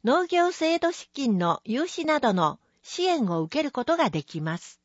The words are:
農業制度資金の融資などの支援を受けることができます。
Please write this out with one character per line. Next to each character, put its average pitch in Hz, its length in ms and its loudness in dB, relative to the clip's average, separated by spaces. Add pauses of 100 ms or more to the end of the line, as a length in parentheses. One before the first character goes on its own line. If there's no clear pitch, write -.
農 311 220 2
業 349 260 2
制 330 280 0
度 339 120 0
資 - 180 -12
金 240 280 0
の 170 260 0
融 247 220 -2
資 349 200 -8
な 302 140 2
ど 240 140 2
の 156 260 2 (220)
支 - 220 -6
援 330 260 2
を 170 120 0
受 160 180 -2
け - 20 0
る 294 100 -2
こ 247 140 -4
と 339 120 2
が 302 120 2
で 151 140 -2
き - 180 -8
ま 160 160 -4
す。 - 280 -18